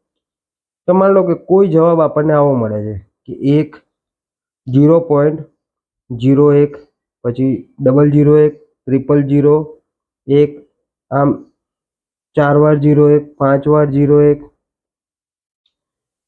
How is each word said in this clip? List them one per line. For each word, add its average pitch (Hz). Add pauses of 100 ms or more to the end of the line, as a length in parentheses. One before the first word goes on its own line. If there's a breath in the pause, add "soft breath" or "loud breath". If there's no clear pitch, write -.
(880)
તો 180
માની 190
લો 190
કે 170
કોઈ 190
જવાબ 165
આપણને 151
આવો 143
મળે 110
છે 107 (300)
કે - (180)
એક, 151 (920)
ઝીરો 147
પોઇન્ટ 151 (680)
ઝીરો 135
એક, 143 (500)
પછી 131 (300)
ડબલ 139
ઝીરો 147
એક, 151 (320)
ત્રિપલ 135
ઝીરો, 147 (720)
એક, 147 (600)
આમ 143 (1080)
ચાર 143
વાર 151
ઝીરો 147
એક, 147 (140)
પાંચ 139
વાર 151
ઝીરો 143
એક. 147 (1900)